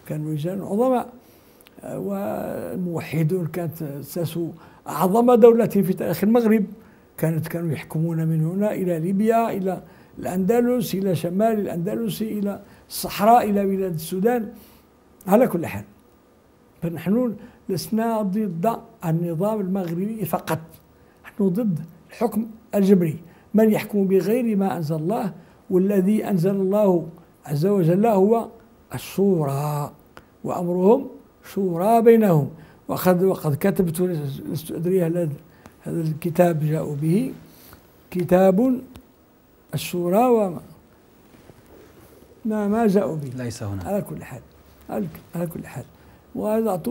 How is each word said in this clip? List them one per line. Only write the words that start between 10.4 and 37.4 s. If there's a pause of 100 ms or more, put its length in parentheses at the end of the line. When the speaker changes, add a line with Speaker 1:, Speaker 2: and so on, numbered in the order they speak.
Speaker 1:
إلى
شمال
الأندلس،
إلى (280)
الصحراء،
إلى
بلاد
السودان. (800)
على
كل
حال، (960)
فنحن (340)
لسنا
ضد (280)
النظام
المغربي
فقط، (640)
نحن
ضد (320)
الحكم (280)
الجبري، (380)
من
يحكم
بغير
ما
أنزل
الله، (380)
والذي
أنزل
الله (400)
عز
وجل
هو (460)
الشورى، (520)
"وأمرهم (460)
شورى
بينهم". (380)
وقد،
وقد
كتبت،
لست
أدري
هل
هذا، (480)
هذا
الكتاب
جاءوا
به، (800)